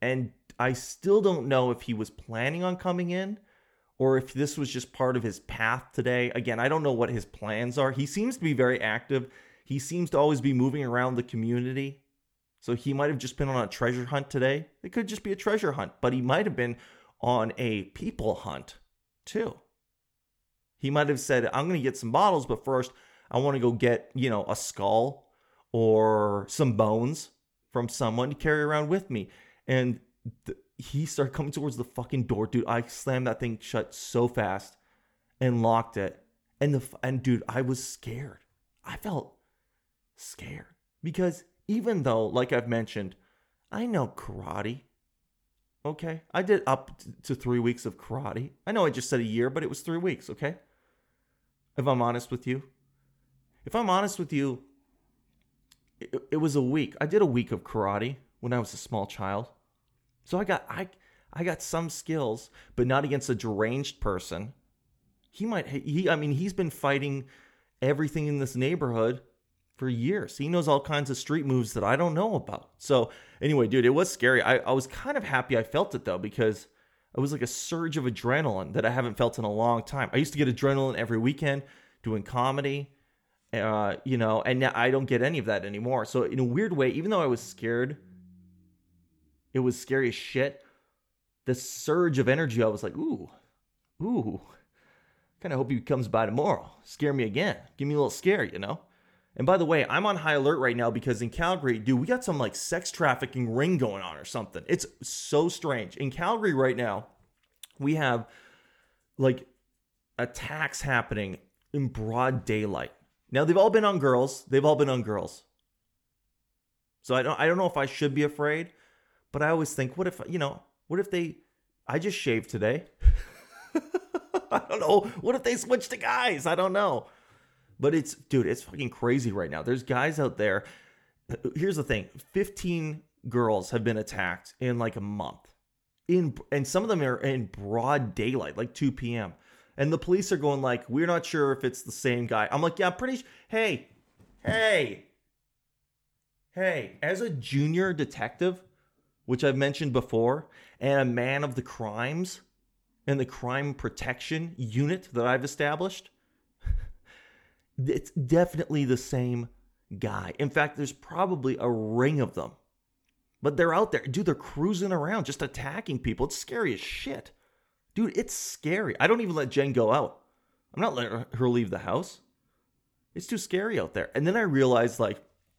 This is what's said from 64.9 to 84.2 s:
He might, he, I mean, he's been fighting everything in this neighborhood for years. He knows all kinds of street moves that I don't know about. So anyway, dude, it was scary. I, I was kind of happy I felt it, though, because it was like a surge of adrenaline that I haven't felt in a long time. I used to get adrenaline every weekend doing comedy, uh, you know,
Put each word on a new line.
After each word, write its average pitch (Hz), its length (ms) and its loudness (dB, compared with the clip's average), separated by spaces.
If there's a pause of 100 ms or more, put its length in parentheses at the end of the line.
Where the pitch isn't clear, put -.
He - 140 -8
might, 220 240 -2
he, 147 400 -2
I 160 80 4
mean, 147 160 0
he's 180 200 -2
been 180 180 -2
fighting 139 560 -2 (540)
everything 147 460 0
in 147 120 0
this 131 180 -4
neighborhood 127 640 2 (560)
for 131 120 -4
years. 127 480 -2
He 139 120 -4
knows 170 180 2
all 156 140 6
kinds 147 280 -2
of 135 80 -2
street 151 300 -2
moves 127 280 2
that 101 100 0
I 107 100 4
don't 165 180 2
know 196 220 0
about. - 440 -8
So 123 320 4 (300)
anyway, 139 280 4
dude, 120 180 6
it 123 40 8
was 160 200 4
scary. 123 320 4
I, 127 140 6
I - 160 0
was 131 160 2
kind - 280 -6
of 254 60 -2
happy 131 340 -2
I 113 60 4
felt 165 320 -2
it, 123 100 -8
though, 90 140 -2
because 107 480 0 (500)
it - 40 0
was 139 120 0
like 135 100 -6
a 120 40 0
surge 165 500 -4
of 147 80 0
adrenaline 120 680 0
that 123 120 0
I 110 60 2
haven't 120 260 -2
felt 117 220 2
in 113 60 -2
a 104 80 -2
long 113 320 2
time. 135 280 -4
I - 40 0
used 143 160 0
to 143 60 -4
get 131 160 2
adrenaline 135 420 2
every 113 200 -2
weekend 139 460 0 (400)
doing 110 220 -4
comedy, 139 640 -2 (640)
uh, 107 520 0
you 131 140 0
know, 110 240 4